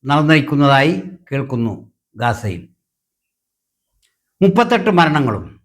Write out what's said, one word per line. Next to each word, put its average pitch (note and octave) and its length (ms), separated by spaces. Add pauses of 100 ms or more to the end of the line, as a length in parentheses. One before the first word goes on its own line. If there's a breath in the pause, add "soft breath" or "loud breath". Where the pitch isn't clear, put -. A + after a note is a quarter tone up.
നടന്നിരിക്കുന്നതായി C#3+ 880 (360)
കേൾക്കുന്നു. B2+ 440 (480)
ഗാസയിൽ G#2 400 (1800)
മുപ്പത്തെട്ട് G#3+ 580
മരണങ്ങളും. C#3 460 (200)